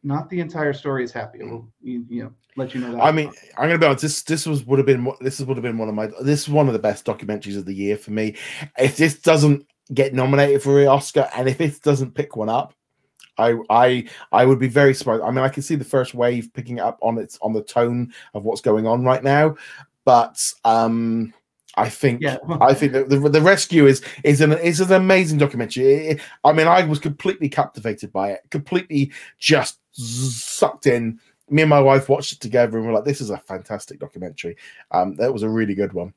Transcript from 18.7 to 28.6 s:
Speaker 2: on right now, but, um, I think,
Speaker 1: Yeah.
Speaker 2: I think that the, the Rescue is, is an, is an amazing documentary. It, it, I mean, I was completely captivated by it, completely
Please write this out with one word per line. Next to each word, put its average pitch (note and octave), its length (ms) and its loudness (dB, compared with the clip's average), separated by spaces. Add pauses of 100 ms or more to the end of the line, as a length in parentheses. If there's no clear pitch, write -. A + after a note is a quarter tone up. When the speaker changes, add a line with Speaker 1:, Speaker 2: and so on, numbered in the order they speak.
Speaker 2:
on A#2+ 180 0
right B2+ 200 0
now, D3 320 2 (480)
but, A#2+ 480 2 (120)
um, A2+ 680 0 (440)
I A2 120 -2
think, A#2+ 320 -2
Speaker 1:
Yeah. C#3+ 160 -4 (240)
Speaker 2:
I C3 140 6
think C3+ 180 0
that C3+ 160 0
the, C#3 100 2
the D3 220 4
Rescue E3 460 4
is, C3+ 160 4 (220)
is D3 180 4
an, D3+ 100 4
is E3+ 300 0
an F#3 100 2
amazing F#3 460 4
documentary. B2+ 480 -2
It, D3+ 300 2
it, D3 40 -10 (240)
I D3 80 6
mean, D#3 140 4
I F3 180 6
was D3+ 140 0
completely D#3 500 -4
captivated A2+ 640 -6
by G2 200 -4
it, F#2+ 80 -10 (100)
completely D3 600 -4 (280)